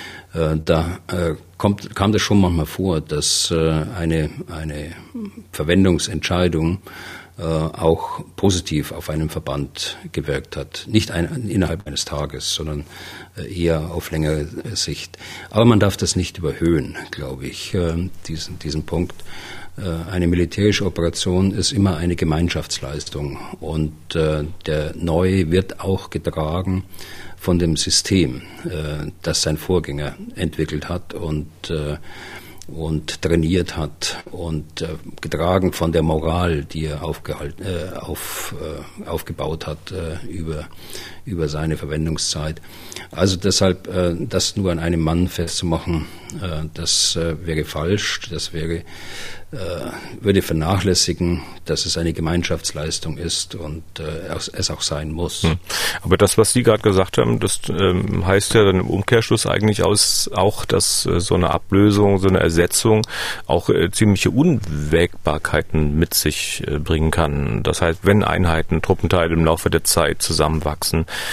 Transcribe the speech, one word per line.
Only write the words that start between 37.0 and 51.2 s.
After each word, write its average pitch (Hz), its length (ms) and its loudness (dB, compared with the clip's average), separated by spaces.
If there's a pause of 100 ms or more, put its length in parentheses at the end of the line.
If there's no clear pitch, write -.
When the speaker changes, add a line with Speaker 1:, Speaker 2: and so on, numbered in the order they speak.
Speaker 1:
aufgehalt-, 80 560 -8
äh, 87 360 -6
auf, - 640 -8
äh, 78 480 -10
aufgebaut 80 600 -6
hat, - 240 -10
äh, 82 340 -6
über, 78 400 -6 (580)
über 82 240 -2
seine 76 280 -2
Verwendungszeit. 78 840 -4 (520)
Also 92 240 2
deshalb, 92 500 2
äh, 87 320 0
das 92 380 -2
nur 92 160 2
an 82 80 -2
einem 82 200 2
Mann 85 280 2
festzumachen, 82 800 -2 (360)
äh, 80 220 -4 (100)
das, - 400 0
äh, 82 220 0 (100)
wäre 78 180 -2
falsch, 87 640 -2
das - 220 -6
wäre, 82 300 -4 (680)
äh, 151 40 -10 (640)
würde 98 220 4
vernachlässigen, 87 960 2 (260)